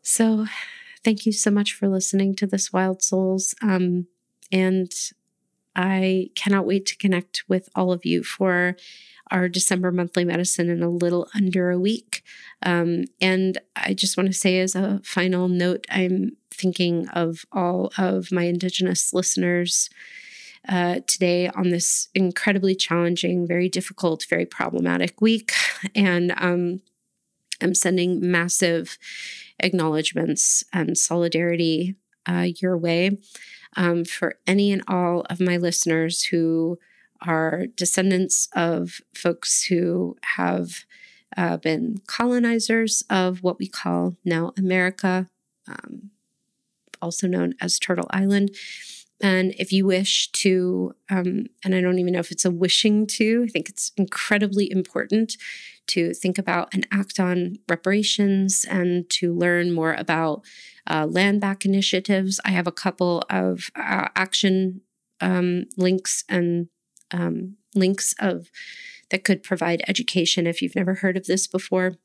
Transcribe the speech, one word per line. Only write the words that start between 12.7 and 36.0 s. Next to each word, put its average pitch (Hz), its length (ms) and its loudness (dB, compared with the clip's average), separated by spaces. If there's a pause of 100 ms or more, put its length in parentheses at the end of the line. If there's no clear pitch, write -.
and 185 380 2 (160)
I - 180 -2
just 190 240 -2
wanna 190 160 0
say 185 260 2
as 190 140 0
a 196 300 0
final 180 440 0
note, 180 440 0
I'm 185 440 0 (140)
thinking 175 600 -2
of 170 420 -2
all 180 440 0
of 185 360 0
my 175 140 0
Indigenous 180 680 -2
listeners, 175 800 0 (760)
uh, 175 380 0
today 180 440 2
on 180 200 0
this - 460 0
incredibly 190 580 2
challenging, 175 720 0
very 175 240 0
difficult, 180 580 -4
very 170 200 0
problematic - 720 -2
week. 226 320 2 (400)
And, 180 440 4
um, 175 440 0 (800)
I'm 185 140 2
sending 180 560 2
massive 170 680 0 (640)
acknowledgements 165 1040 0 (100)
and 170 240 0
solidarity, 170 1000 0 (300)
uh, 175 220 0 (100)
your 185 200 0
way, 175 420 0 (580)
um, 170 280 2
for - 420 -4
any 202 240 4
and 196 160 0
all 175 420 0
of 180 100 -6
my 175 180 2
listeners 170 680 0